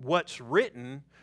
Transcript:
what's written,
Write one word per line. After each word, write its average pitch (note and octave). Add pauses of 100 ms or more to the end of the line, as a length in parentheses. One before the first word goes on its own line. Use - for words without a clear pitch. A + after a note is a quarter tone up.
what's B2+
written, C3 (200)